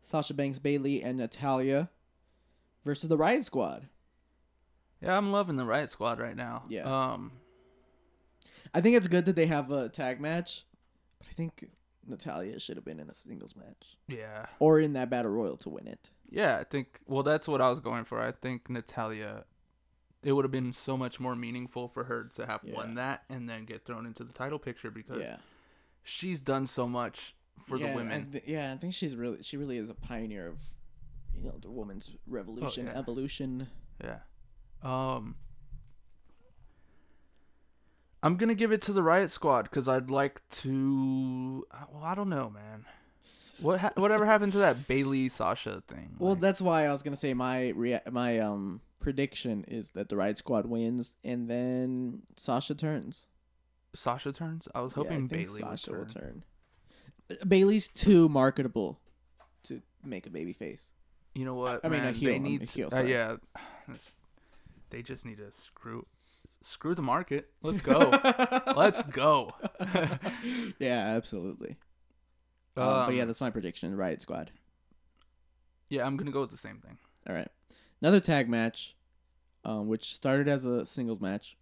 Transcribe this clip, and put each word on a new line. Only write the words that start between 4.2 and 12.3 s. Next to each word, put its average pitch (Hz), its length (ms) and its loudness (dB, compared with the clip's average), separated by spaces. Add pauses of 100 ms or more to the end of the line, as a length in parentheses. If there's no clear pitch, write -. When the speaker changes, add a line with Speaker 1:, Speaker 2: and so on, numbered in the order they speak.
Speaker 2:
Yeah, 185 160 2
I'm 202 160 2
loving 185 240 2
the 127 80 -2
Riot 127 240 0
Squad 117 300 -4
right 117 160 -6
now. 117 340 -8
Speaker 1:
Yeah. 107 140 -6 (280)
Speaker 2:
Um, 101 220 -10 (1400)
Speaker 1:
I 175 60 4
think 226 160 8
it's 196 140 6
good 175 160 4
that 165 100 4
they 160 120 6
have 147 220 0
a 135 200 0
tag 131 320 -4
match, 165 440 -4 (540)
but - 80 -20
I - 60 -18
think - 360 -8 (380)
Natalya 95 520 -10